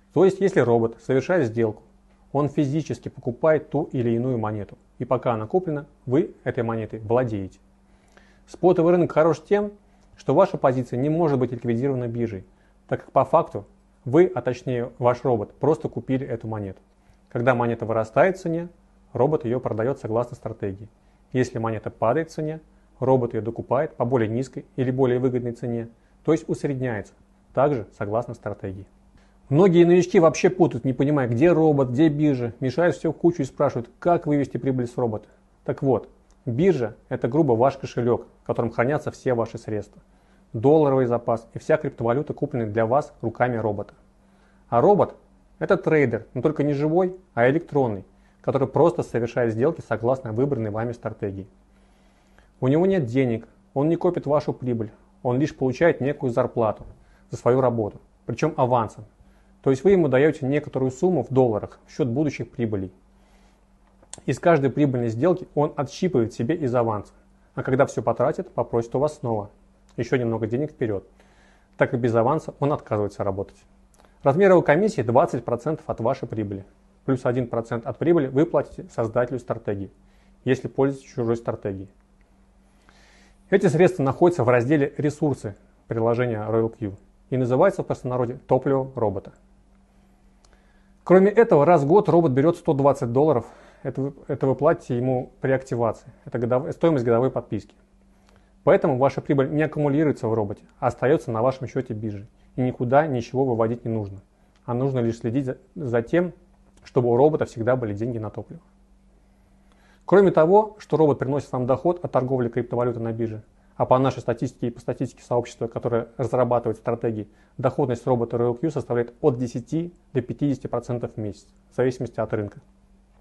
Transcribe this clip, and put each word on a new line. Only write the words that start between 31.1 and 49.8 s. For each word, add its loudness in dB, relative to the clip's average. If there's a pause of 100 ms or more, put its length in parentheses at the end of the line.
где 4
робот, 2
где 2
биржа, 0
мешают 0
все -4
в -8
кучу 2
и -2
спрашивают, -2
как 0
вывести 0
прибыль -2
с -10
робота. -4 (360)
Так -6
вот, 0 (380)
биржа — 0 (140)
это -4
грубо 2
ваш 2
кошелек, -2 (160)
в -20
котором -2
хранятся -2
все -2
ваши -4
средства. -10 (520)
Долларовый 4
запас -2
и -12
вся 0
криптовалюта -2
куплены -4
для 0
вас 0
руками -2
робота. -4 (760)
А 2
робот — 4 (440)
это 2
трейдер, 0
но -6
только 0
не 0
живой, 0 (180)
а 4
электронный, -2 (380)
который 0
просто 2
совершает -2
сделки 0
согласно -4